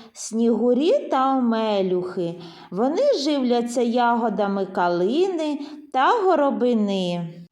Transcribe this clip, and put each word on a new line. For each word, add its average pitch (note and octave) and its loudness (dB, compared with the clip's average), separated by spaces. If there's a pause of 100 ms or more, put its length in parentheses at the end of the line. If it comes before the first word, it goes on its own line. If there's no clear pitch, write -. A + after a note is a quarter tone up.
(120)
снігурі A#3+ 0
та C4+ 2
омелюхи. F#3+ 0 (300)
Вони D#4+ 0
живляться B3 0
ягодами A3+ 0
калини B3+ 0 (340)
та F4 2
горобини. G#3 0 (180)